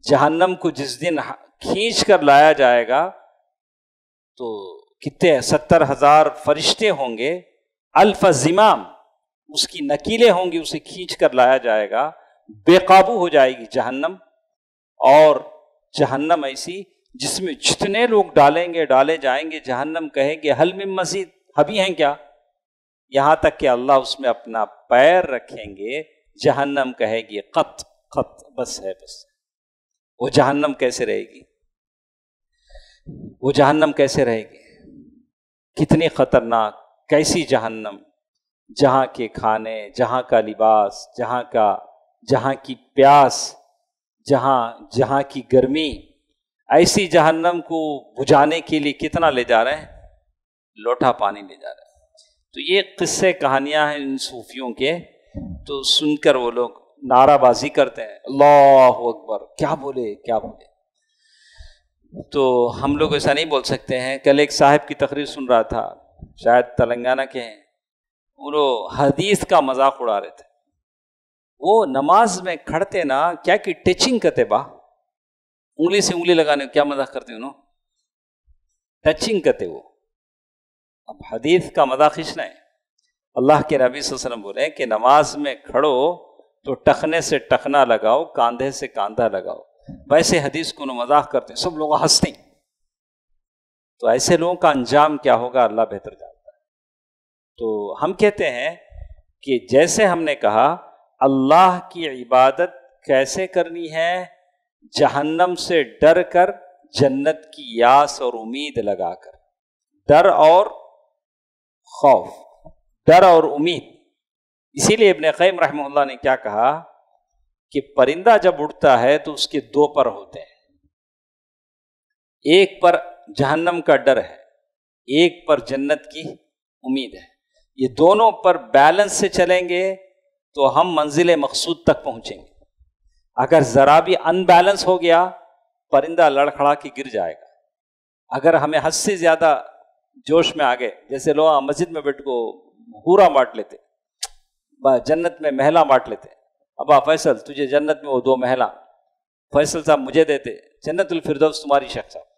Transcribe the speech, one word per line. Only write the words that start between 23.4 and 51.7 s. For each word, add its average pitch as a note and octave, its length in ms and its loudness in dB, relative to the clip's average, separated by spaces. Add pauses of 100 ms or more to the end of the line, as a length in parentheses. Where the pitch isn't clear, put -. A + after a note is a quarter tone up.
तक D3+ 140 0
कि D#3 100 -4
अल्लाह C3 320 2
उसमें C3 300 -4
अपना A2+ 360 -6
पैर D#3 600 2
रखेंगे, A#2 840 -12 (340)
जहन्नम C#3 500 -2
कहेगी, G#2+ 480 -6
"कत, - 360 -4 (420)
कत, - 180 -8 (220)
बस A#2 260 -10
है, F#2+ 80 -10
बस।" - 340 -20 (920)
वो B2+ 100 -4
जहन्नम C#3+ 420 0
कैसे B2+ 320 -4
रहेगी? G2+ 400 -8 (2000)
वो C3+ 100 -2
जहन्नम D3 400 2
कैसे C#3 320 0
रहेगी? A2+ 400 -8 (1120)
कितनी D#3 300 2
खतरनाक, A#2 1040 -2
कैसी D#3+ 320 0
जहन्नम, A2 560 -6 (720)
जहाँ C3 360 2
के A#2+ 220 -10
खाने, A2 680 -6
जहाँ B2 340 -4
का A#2 100 2
लिबास, G#2+ 800 0
जहाँ A#2+ 260 -6
का, - 560 -2 (240)
जहाँ C3+ 300 -2
की C3 200 -14
प्यास, - 880 2 (680)
जहाँ, A#2+ 640 -2
जहाँ C3 280 -2
की C#3 180 -12
गर्मी, C3 640 -2 (680)
ऐसी F3 340 2
जहन्नम E3 540 2
को D#3 580 -8
बुझाने D3+ 420 2
के - 180 -6
लिए C#3+ 140 -4
कितना D#3 380 -2
ले B2 140 -4
जा A#2 180 2
रहे C3+ 120 -2
हैं? - 360 -18 (680)
लोटा A#2+ 340 -2
पानी G2+ 300 -4
ले F#2 140 -20
जा - 140 -20